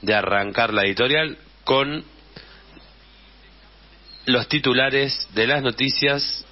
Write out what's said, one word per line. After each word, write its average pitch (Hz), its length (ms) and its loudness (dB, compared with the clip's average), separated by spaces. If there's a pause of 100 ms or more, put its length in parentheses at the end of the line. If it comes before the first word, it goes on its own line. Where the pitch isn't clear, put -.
de 107 140 0
arrancar 101 580 0
la 104 100 2
editorial 127 540 0 (280)
con 139 400 0 (2250)
los 123 220 0
titulares 135 840 0
de 110 120 2
las 139 160 0
noticias 135 880 -2